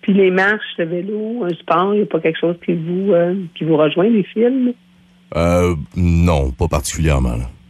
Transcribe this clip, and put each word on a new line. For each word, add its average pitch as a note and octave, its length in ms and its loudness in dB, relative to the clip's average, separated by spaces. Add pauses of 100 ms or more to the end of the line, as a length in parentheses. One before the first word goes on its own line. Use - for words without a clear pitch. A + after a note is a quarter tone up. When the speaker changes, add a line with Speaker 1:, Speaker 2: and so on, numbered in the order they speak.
Speaker 1:
Puis G3+ 100 0
les F#3+ 180 4
marches, G3 320 0 (160)
le F3 80 -2
vélo, G#3 580 -6
un F3 100 -4
sport, F3 400 -2
il G#3 40 2
n'y G#3 40 2
a G#3 40 0
pas D#3+ 140 -4
quelque D#3+ 180 -2
chose E3+ 260 -2
qui - 100 -2
vous, F3 380 -2
euh, F3 220 2 (200)
qui - 100 -8
vous D#3 120 2
rejoint, D#3 320 2
les A3 160 2
films ? B3 480 0 (640)
Speaker 2:
Euh, F2 400 2 (220)
non, E2+ 560 2
pas E2 160 -2
particulièrement, C#2+ 680 0
là. A#1+ 140 -6 (200)